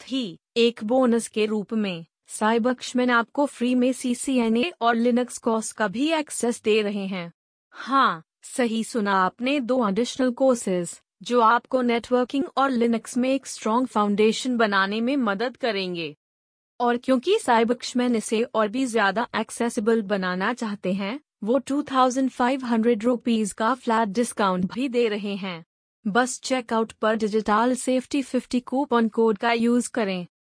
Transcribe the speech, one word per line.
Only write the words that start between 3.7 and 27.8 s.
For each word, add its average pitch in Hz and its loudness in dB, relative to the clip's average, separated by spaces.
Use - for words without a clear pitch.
में 254 2
सीसीएनए 247 0
और 233 2
Linux 240 0
course 220 -2
का 214 -2
भी 254 -2
access 294 -2
दे 214 2
रहे 202 -4
हैं। 180 -8
हाँ, 220 0
सही 226 -2
सुना 208 -2
आपने, 233 0
दो 240 0
additional 240 0
courses 233 0
जो 240 0
आपको 240 2
networking 247 0
और 269 2
Linux 233 0
में 254 2
एक 269 -4
strong 240 -2
foundation 214 2
बनाने 202 2
में 247 0
मदद 233 -2
करेंगे। 180 -4
और 240 2
क्योंकि 262 0
साई 233 2
बख्शमन 247 -2
इसे 220 -2
और 220 0
भी 262 -2
ज्यादा 214 0
accessible 226 0
बनाना 190 -2
चाहते 208 -6
हैं, 202 -4
वो 240 2
टू 277 -2
थाउजेंड 262 2
फ़ाइव 262 0
हंड्रेड 233 2
रुपीज 233 0
का 233 0
flat 226 0
discount 190 0
भी 262 -4
दे 240 0
रहे 202 -4
हैं। 180 -8
बस 240 0
checkout 233 -2
पर 220 0
digital 220 2
safety 254 0